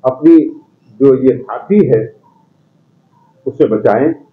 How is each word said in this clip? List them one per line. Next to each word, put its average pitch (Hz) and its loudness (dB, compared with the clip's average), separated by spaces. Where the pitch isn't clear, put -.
अपनी 160 2
जो 131 2
ये 127 0
साथी 160 -2
है 110 -4
उसे 139 -2
बचाएं 113 -2